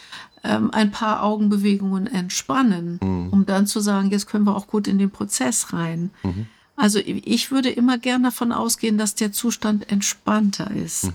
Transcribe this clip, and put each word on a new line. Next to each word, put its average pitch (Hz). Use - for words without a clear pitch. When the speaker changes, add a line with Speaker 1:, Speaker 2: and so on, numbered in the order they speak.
Speaker 1:
ähm, 214
ein 214
paar 214
Augenbewegungen 202
entspannen, 180
Speaker 2:
Mhm. 90
Speaker 1:
um 196
dann 196
zu 220
sagen, 196
„Jetzt 202
können 208
wir 196
auch 196
gut 208
in 196
den 196
Prozess 233
rein.“ 170
Speaker 2:
Mhm. 98
Speaker 1:
Also 208
i-, -
ich -
würde 269
immer 247
gern 247
davon 240
ausgehen, 226
dass 208
der 214
Zustand 214
entspannter 202
ist. 165
Speaker 2:
Mhm. 190